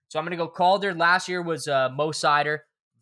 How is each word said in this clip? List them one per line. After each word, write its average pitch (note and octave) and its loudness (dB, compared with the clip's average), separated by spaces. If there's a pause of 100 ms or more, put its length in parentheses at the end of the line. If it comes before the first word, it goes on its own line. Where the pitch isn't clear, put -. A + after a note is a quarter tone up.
So D#3 -6
I'm D#3 -6
gonna F3 -6
go E3 -4
Calder. F#3 2
Last E3+ 2
year F3+ -4
was, D#3+ -4
uh, C3+ 2
Mo D3 -2
Seider, D3 0 (420)